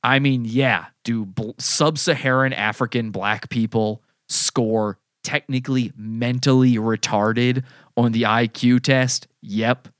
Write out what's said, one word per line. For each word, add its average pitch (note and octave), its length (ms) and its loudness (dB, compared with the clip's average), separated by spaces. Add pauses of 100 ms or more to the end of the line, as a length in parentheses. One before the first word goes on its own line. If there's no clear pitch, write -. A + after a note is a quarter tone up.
I C3 180 2
mean, C3 260 0
yeah, A2+ 400 0 (180)
do A2+ 220 -4
bl-, G#2+ 320 -8
sub-Saharan C3+ 960 0
African A2 580 -4
black G2+ 380 -4
people A2 520 -2 (280)
score A2 680 -2 (220)
technically C3 760 -2
mentally B2 800 2
retarded A2+ 880 0 (320)
on A#2+ 160 2
the A#2 120 2
I A2+ 220 2
Q B2 320 4
test? B2+ 480 0 (140)
Yep. A2+ 480 -2 (100)